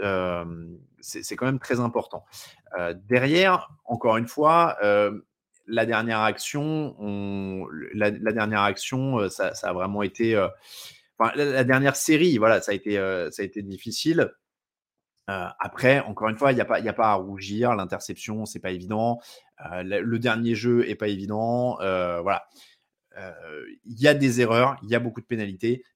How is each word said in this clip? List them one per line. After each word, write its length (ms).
euh, 420
c'est, 220
c'est 120
quand 120
même 120
très 220
important. 460
Euh, 140
derrière, 640
encore 320
une 80
fois, 560
euh, 360
la 200
dernière 340
action, 800
on, 680
la, 160
la 220
dernière 280
action, 580
euh, 120
ça, 240
ça 160
a 20
vraiment 300
été, 340
euh, 120
enfin, 180
la, 100
la 180
dernière 320
série, 400
voilà, 240
ça 120
a 20
été, 240
euh, 320
ça 100
a 60
été 160
difficile. 680
Euh, 160
après, 420
encore 280
une 80
fois, 160
il 60
y 20
a 60
pas, 140
il 40
y 60
a 20
pas 200
à 20
rougir. 600
L'interception, 680
c'est 160
pas 120
évident. 480
Euh, 100
le, 200
le 160
dernier 360
jeu 320
est 100
pas 120
évident. 720
Euh, 400
voilà. 260
Euh, 460
il 120
y 100
a 40
des 300
erreurs, 400
il 80
y 40
a 40
beaucoup 240
de 40
pénalités, 560